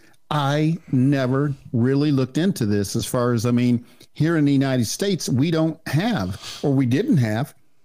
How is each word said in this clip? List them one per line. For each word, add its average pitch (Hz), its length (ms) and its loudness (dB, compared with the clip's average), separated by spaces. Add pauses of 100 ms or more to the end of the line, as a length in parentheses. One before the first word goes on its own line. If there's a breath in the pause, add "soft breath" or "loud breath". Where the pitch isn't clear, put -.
(300 soft breath)
I 151 480 0 (140)
never 135 640 2 (200)
really 135 380 2
looked 131 260 0
into 160 300 0
this 101 280 0
as 107 80 -2
far 123 300 0
as, 117 140 0
I 120 40 2
mean, 120 320 2 (300 loud breath)
here 165 240 0
in 147 80 2
the 143 60 2
United 135 340 0
States, 196 420 -4
we 143 220 0
don't 160 380 -2
have, 139 720 -4
or 147 120 0
we 135 120 2
didn't 175 320 2
have, 117 380 0 (300)